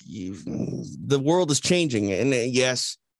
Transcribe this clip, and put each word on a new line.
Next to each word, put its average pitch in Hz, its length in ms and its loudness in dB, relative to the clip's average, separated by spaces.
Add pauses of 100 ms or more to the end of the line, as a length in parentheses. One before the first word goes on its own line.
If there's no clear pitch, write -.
you, 95 320 -10 (680)
the 135 120 4
world 160 320 2
is 135 100 2
changing. 123 520 2
And, 120 220 2
uh, - 20 2
yes, 127 640 0 (220)